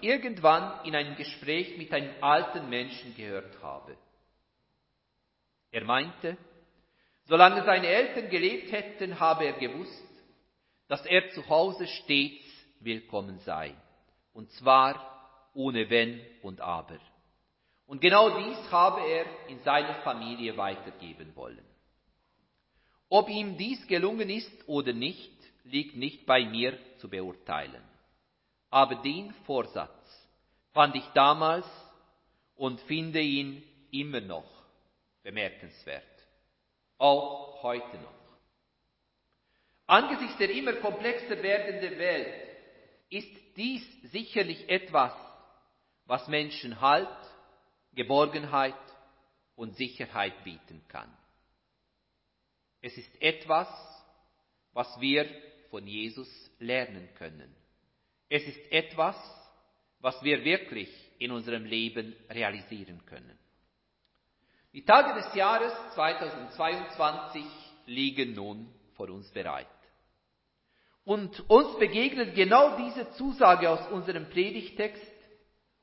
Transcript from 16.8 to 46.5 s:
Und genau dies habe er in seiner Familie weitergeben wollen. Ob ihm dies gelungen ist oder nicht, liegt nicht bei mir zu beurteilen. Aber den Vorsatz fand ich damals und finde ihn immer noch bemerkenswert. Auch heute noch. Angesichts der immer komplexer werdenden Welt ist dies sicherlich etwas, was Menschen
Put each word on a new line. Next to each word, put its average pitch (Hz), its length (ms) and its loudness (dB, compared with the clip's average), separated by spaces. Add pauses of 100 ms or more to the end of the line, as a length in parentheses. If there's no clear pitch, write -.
Und 139 160 -6
genau 202 380 8
dies 233 300 -8
habe 190 300 4
er 160 480 -4
in 131 120 -16
seiner 147 420 2
Familie 117 560 -6
weitergeben 90 800 -10
wollen. 60 280 -16 (1400)
Ob 214 220 4
ihm 208 260 -6
dies 220 300 -6
gelungen 196 420 0
ist - 400 -10
oder 143 240 -2
nicht, 120 400 -8 (320)
liegt 143 320 -6
nicht 135 300 -8
bei 127 180 6
mir 117 340 -4 (200)
zu 110 100 -18
beurteilen. 80 760 -10 (880)
Aber 135 260 4
den 160 360 -8 (120)
Vorsatz - 840 -8 (440)
fand 143 240 4
ich 131 80 -6 (100)
damals 156 520 6 (880)
und 123 260 -4
finde 160 380 -4
ihn 139 420 -2 (300)
immer 139 280 -6
noch 87 300 -10 (720)
bemerkenswert. 95 800 -10 (960)
Auch - 640 2
heute 120 360 -6
noch. 76 160 -20 (1700)
Angesichts 247 520 2
der 196 120 0
immer 247 240 -4
komplexer 220 680 -4
werdenden 190 560 -2
Welt 160 500 -4 (600)
ist 196 200 -10 (260)
dies 233 300 -6 (240)
sicherlich 185 580 -4
etwas, 156 440 0 (920)
was 127 200 -4
Menschen 147 540 -6